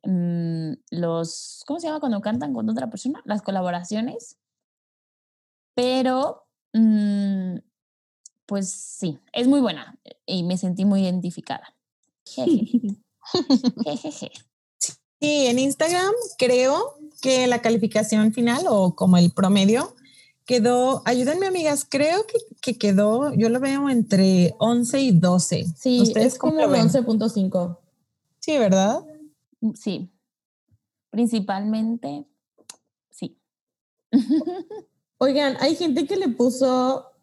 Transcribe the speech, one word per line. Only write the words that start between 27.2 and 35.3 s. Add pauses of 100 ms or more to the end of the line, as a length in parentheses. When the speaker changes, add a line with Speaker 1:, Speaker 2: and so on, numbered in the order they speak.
Speaker 2:
cinco. (580)
Speaker 3:
Sí,
¿verdad? (680)
Speaker 1:
Sí, (1000)
principalmente, (840)
sí. (760)
<laughs>
Speaker 2:
Oigan,